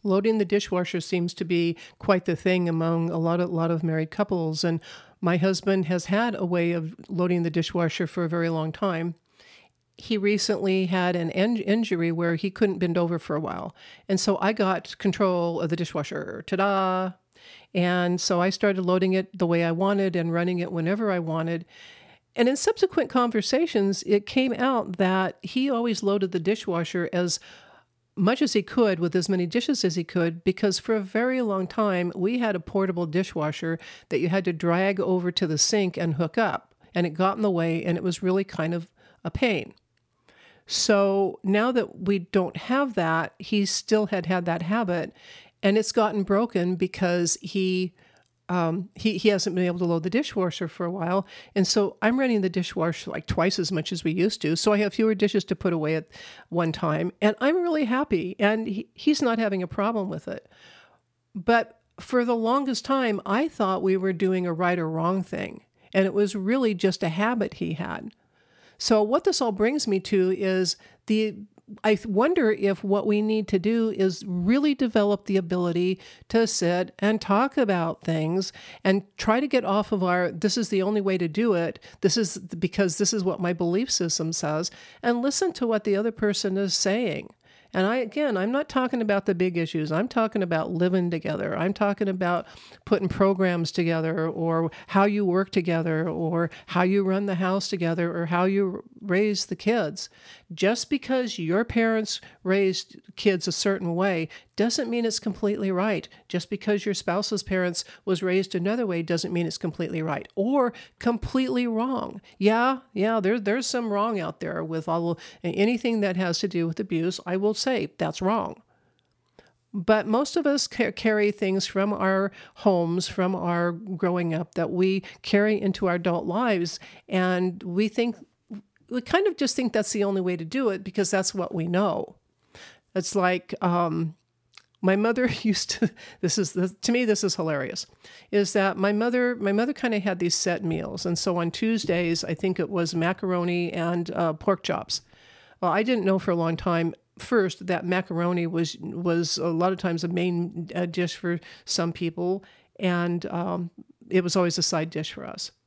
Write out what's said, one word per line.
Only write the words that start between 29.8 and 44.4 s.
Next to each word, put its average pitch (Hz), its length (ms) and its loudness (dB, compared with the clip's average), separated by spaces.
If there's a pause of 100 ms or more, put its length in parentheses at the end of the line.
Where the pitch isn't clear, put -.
as 170 100 0
he 170 100 -4
could, 170 400 -2
because 190 340 0
for 226 160 -2
a 214 60 0
very 240 400 -2
long 190 260 -2
time, 180 480 0
we 208 240 0
had 220 160 0
a 175 60 -2
portable 185 460 -2
dishwasher 165 720 -2 (320)
that 151 80 0
you 165 100 2
had 185 160 0
to 185 80 0
drag 180 480 2
over 180 320 0
to 175 140 0
the 151 120 0
sink 202 380 2
and 165 180 0
hook 160 220 -2
up, - 380 -2 (200)
and 175 120 2
it 156 80 -4
got 190 220 2
in 220 60 -2
the 208 80 4
way, 165 340 0
and 175 120 0
it 180 80 -4
was 180 180 -2
really 190 220 0
kind 165 300 -4
of 170 140 -6 (360)
a 170 60 -4
pain. 202 420 -2 (960)
So 196 760 2
now 208 300 2
that 226 280 -2
we 196 200 0
don't 180 360 0
have 262 380 -2
that, 165 440 0
he 202 280 0
still 214 400 0
had 180 200 -2
had 180 180 0